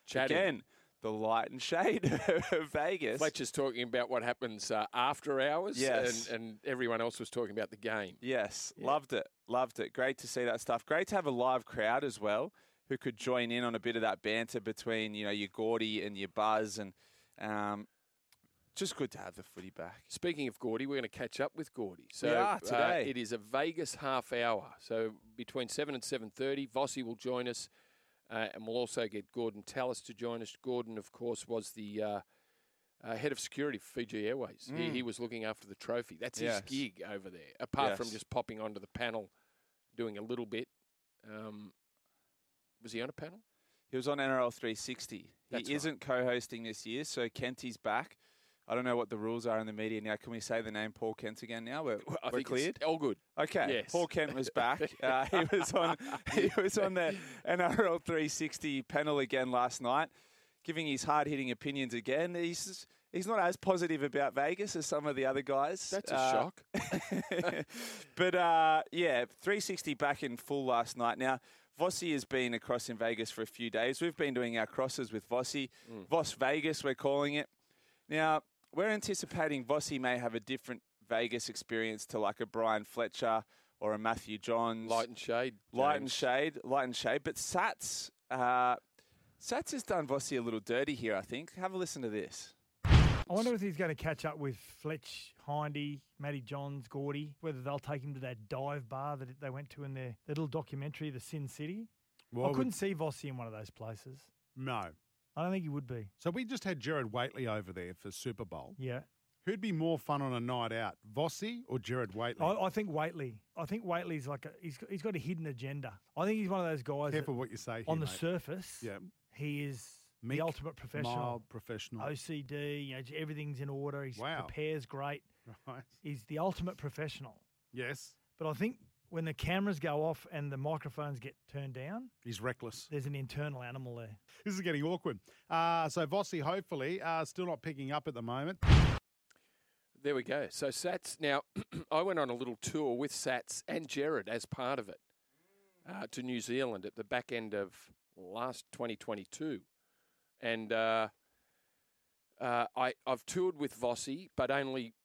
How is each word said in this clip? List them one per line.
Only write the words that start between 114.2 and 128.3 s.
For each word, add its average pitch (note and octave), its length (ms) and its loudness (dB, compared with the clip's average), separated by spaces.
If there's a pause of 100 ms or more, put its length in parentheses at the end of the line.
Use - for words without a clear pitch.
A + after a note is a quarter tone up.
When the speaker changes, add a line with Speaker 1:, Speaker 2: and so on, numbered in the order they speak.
Speaker 3:
like C#3+ 160 -6
a, D3+ 60 -12 (100)
he's, D#3 180 -10 (120)
he's G3 120 -4
got G#3 140 -2
a - 20 -4
hidden D#3+ 280 -4
agenda. C3+ 520 -8 (200)
I F3 80 2
think A3 120 4
he's G3+ 120 0
one F#3+ 100 2
of F3 60 2
those D#3 160 0
guys C#3+ 300 0
Speaker 4:
Careful C#3+ 220 0
Speaker 3:
that A#2+ 40 -2
Speaker 4:
what B2+ 120 -4
you A2+ 60 -8
say A2+ 200 -6
here, A#2 120 -6
Speaker 3:
on D#3+ 100 2
the D3+ 80 0
Speaker 4:
mate. - 80 -4
Speaker 3:
surface, F3 680 -4
Speaker 4:
Yeah. G2+ 160 -6 (360)
Speaker 3:
he D3 300 -4
is C3+ 240 -8 (340)
Speaker 4:
Meek, C3 160 0
Speaker 3:
the D#3 60 2
ultimate D3+ 320 -4
professional. A#2+ 400 -4
Speaker 4:
mild A#2+ 320 -4
professional. A2+ 580 -8
Speaker 3:
O D3 80 -4
C D3 280 -8
D, D3 340 -4 (140)
you C3 40 -8
know, C3 80 -8
j-, C3 140 -12
everything's D3+ 440 -6
in C#3+ 80 -4
order. C#3 360 -4
He B2 160 -8
Speaker 4:
Wow. C#3+ 260 -2
Speaker 3:
prepares D3+ 400 -2
great. C#3+ 380 -6 (420)
Speaker 4:
Right. B2+ 160 -10 (180)
Speaker 3:
He's D3 240 -8
the D3+ 140 -6
ultimate F3 380 0
professional. C#3+ 640 -8 (320)
Speaker 4:
Yes. B2+ 420 -8 (240)